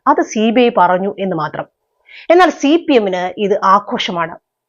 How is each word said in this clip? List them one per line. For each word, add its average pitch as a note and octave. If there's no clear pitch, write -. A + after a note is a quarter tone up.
അത് E4
സി A3
ബി B3
ഐ -
പറഞ്ഞു F#3
എന്ന് F3+
മാത്രം. -
എന്നാൽ F4
സി C#4+
പി C#4+
എമ്മിന് F#3
ഇത് G3
ആഘോഷമാണ്. G3